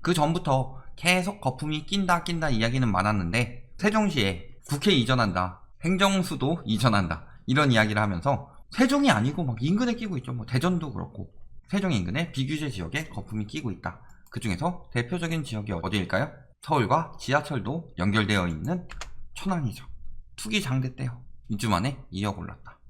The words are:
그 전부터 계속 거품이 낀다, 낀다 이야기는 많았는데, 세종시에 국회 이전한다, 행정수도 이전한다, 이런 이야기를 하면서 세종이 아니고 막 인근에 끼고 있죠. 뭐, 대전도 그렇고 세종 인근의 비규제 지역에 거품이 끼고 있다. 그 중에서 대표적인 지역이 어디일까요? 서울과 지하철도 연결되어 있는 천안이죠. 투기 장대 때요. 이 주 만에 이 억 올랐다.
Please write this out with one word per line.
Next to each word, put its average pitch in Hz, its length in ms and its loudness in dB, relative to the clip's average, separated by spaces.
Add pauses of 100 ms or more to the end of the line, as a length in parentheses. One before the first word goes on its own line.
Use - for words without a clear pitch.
그 175 120 2
전부터 151 640 0 (160)
계속 185 460 2
거품이 151 460 -2
낀다, 180 360 2
낀다 160 280 0
이야기는 120 380 2
많았는데, 101 880 0
세종시에 165 880 0
국회 143 240 2
이전한다, 104 720 2 (200)
행정수도 180 800 2
이전한다, 101 600 2 (220)
이런 139 240 6
이야기를 107 280 4
하면서 107 540 0 (160)
세종이 269 400 4
아니고 139 340 4
막 123 160 -2
인근에 214 360 2
끼고 196 240 -6
있죠. 123 140 -8
뭐, 120 120 -8
대전도 160 480 0
그렇고 92 400 -10 (360)
세종 196 220 0
인근의 120 400 -2
비규제 143 380 -4
지역에 104 400 -6
거품이 107 380 -6
끼고 143 240 -6
있다. 90 300 -10 (280)
그 - 100 -8
중에서 127 540 -4
대표적인 165 500 -2
지역이 107 280 -6
어디일까요? 92 600 0 (300)
서울과 147 580 2
지하철도 139 760 -2
연결되어 98 500 4
있는 101 400 -2 (460)
천안이죠. 165 500 -2 (520)
투기 214 260 -2
장대 127 340 -2
때요. 127 280 -8 (240)
이 104 100 -4
주 110 120 0
만에 107 280 2 (140)
이 95 120 -4
억 101 140 -2
올랐다. - 420 -14 (100)